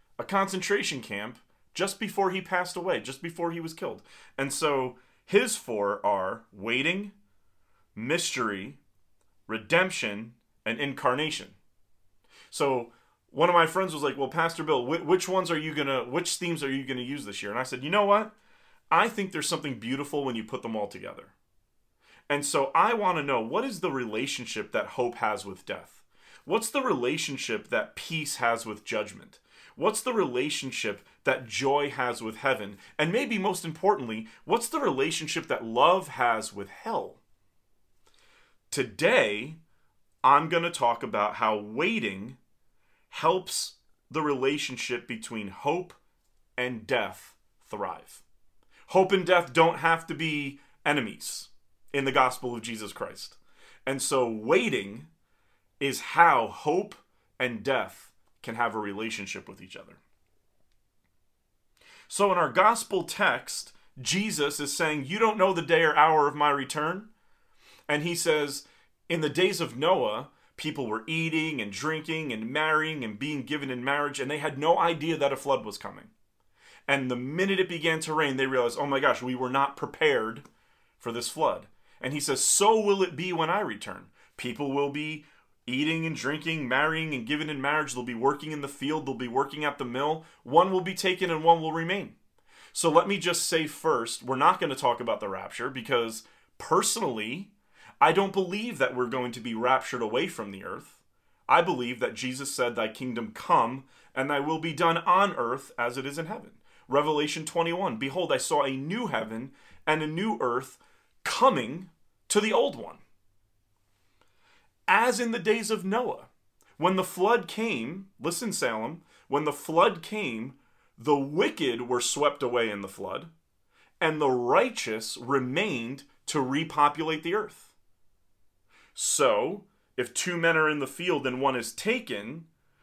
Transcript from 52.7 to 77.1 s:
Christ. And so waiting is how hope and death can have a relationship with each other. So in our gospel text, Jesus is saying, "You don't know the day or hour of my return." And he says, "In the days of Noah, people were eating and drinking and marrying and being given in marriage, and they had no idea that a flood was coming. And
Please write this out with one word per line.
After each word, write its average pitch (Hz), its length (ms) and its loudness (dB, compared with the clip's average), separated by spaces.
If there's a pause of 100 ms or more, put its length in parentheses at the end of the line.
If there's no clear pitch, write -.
Christ. - 440 -12 (480)
And 135 160 -2
so 131 260 4
waiting 117 800 0 (720)
is 139 220 -2
how 147 460 6
hope - 480 -2 (440)
and 120 240 -2
death 120 480 -2 (300)
can 113 140 -8
have 117 200 0
a 110 40 -2
relationship 104 680 -6
with 95 140 -18
each 95 160 -18
other. - 200 -20 (2000)
So 196 240 2
in 175 60 2
our 156 140 2
gospel 196 520 4
text, - 720 -2 (280)
Jesus 151 580 0
is 143 160 -4
saying, 151 300 -2
"You 185 140 -4
don't 220 180 4
know 190 160 6
the 170 80 0
day 165 220 4
or 151 120 4
hour 151 320 8
of 147 80 -2
my 147 140 4
return." 151 600 -2 (800)
And 147 160 0
he 175 120 -2
says, 151 520 0 (420)
"In 165 120 0
the 151 80 2
days 170 320 2
of 117 160 -4
Noah, 135 520 2 (260)
people 147 320 -6
were 110 200 -2
eating 160 540 -2
and 101 100 -8
drinking 156 600 -4
and 113 200 -6
marrying 156 520 0
and 107 160 -8
being 143 240 -4
given 139 260 -6
in 123 140 -6
marriage, 139 360 0
and 131 120 -4
they 151 80 -4
had 143 180 -6
no 160 220 4
idea 165 380 0
that 139 160 2
a 131 40 -2
flood 127 280 0
was 101 120 -10
coming. 101 320 -16 (800)
And 139 240 0